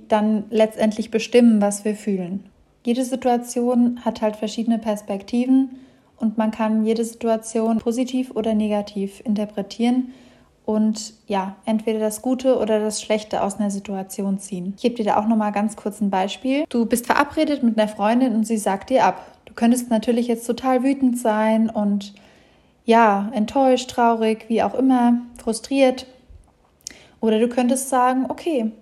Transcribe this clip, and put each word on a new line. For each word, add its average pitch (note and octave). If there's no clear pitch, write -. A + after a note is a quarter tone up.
dann G#3+
letztendlich A3
bestimmen, A3+
was G3+
wir G#3+
fühlen. F#3+
Jede A#3+
Situation A#3+
hat A3+
halt G#3+
verschiedene A3+
Perspektiven A#3+
und A3
man A3
kann A3
jede A3+
Situation A3+
positiv B3
oder A3
negativ G#3
interpretieren A3+
und G#3+
ja, G3
entweder A3
das G#3+
Gute B3+
oder G#3+
das G#3+
Schlechte G#3+
aus G3+
einer G#3
Situation G3
ziehen. F#3
Ich -
gebe A#3+
dir A3
da G3+
auch G#3
nochmal G#3+
ganz G#3
kurz -
ein G3+
Beispiel. A3+
Du A#3
bist A#3+
verabredet D4
mit A3
einer G#3+
Freundin A3
und G#3+
sie A3+
sagt G3+
dir B3+
ab. -
Du -
könntest A#3+
natürlich A#3
jetzt A#3
total B3+
wütend C4+
sein A3
und G3+
ja, A3
enttäuscht, B3+
traurig, A3
wie G#3+
auch F#3+
immer, B3
frustriert. C4
Oder A3
du A#3+
könntest B3+
sagen, B3+
okay, C#4